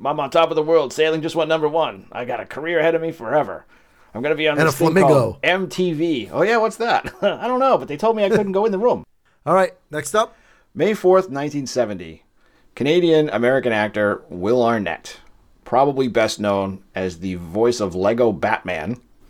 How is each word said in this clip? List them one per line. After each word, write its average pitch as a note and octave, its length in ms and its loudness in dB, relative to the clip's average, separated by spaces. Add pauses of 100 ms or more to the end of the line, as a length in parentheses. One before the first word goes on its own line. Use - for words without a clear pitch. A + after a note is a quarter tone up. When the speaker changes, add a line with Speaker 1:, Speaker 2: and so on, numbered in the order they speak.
Speaker 1:
I'm D3 100 -4
on C#3 120 -6
top E3 200 2
of D#3+ 60 -4
the D#3 80 0
world. D3+ 300 2
Sailing D#3+ 280 0
just E3 140 -6
went D#3+ 140 -2
number D#3+ 180 0
one. C3+ 420 -4
I B2 140 -10
got A#2+ 160 -6
a G#2 60 -10
career D#3+ 340 -4
ahead E3 160 2
of E3 60 0
me E3 100 -6
forever. A#2 540 -4 (480)
I'm A2 80 -8
gonna D3+ 120 0
be D#3 140 0
on D3 100 2
Speaker 2:
And D#3 80 4
Speaker 1:
this D#3 100 2
Speaker 2:
a - 20 -10
Speaker 1:
thing D#3+ 160 2
Speaker 2:
flamingo. D#3+ 200 6
Speaker 1:
called A2+ 300 2
M F3+ 240 2
T F3+ 240 -2
V." D3 400 -2
"Oh, B2+ 100 0
yeah, G#3+ 140 2
what's A3 220 0
that?" A3+ 400 -2
<laughs> - 40 -8
"I F3+ 240 -2
don't B3+ 140 -2
know, C4 180 4
but - 120 -6
they D3 80 -6
told A3 180 2
me G#3 80 0
I G3 60 2
couldn't G#3 240 0
go G3 120 2
in A3 60 0
the F#3+ 80 -2
room." A3+ 240 0 (420)
Speaker 2:
All D#3 100 0
right, F#3 180 2 (180)
next D3 240 -8
up. A3+ 200 0 (380)
Speaker 1:
May F3+ 200 0
fourth, F#3 360 4
nineteen C#3 380 -6
seventy. F#2+ 560 -4 (520)
Canadian-American C3+ 1000 2
actor G#2 560 0
Will G#2 340 0
Arnett, A2 540 -2 (480)
probably C3+ 420 2
best A2 320 0
known G2 420 -2 (140)
as F#2 240 -6
the F#2 160 -6
voice G#2+ 460 0
of F2+ 120 -4
Lego A2 380 2
Batman F2+ 720 -4 (280)